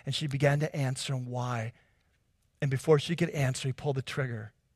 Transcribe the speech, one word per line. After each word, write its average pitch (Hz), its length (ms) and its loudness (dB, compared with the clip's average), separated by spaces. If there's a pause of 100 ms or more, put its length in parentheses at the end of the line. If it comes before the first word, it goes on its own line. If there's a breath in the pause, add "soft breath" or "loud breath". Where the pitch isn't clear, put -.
And 127 80 -2
she 160 120 -2
began 143 340 4
to 151 140 -2
answer 135 400 -2
him 127 120 -4
why. 123 480 -4 (880)
And 143 80 2
before 143 280 6
she 170 160 0
could 160 160 2
answer, 135 380 0
he 127 60 -2
pulled 143 220 -2
the 131 60 -2
trigger, 120 500 -6 (240)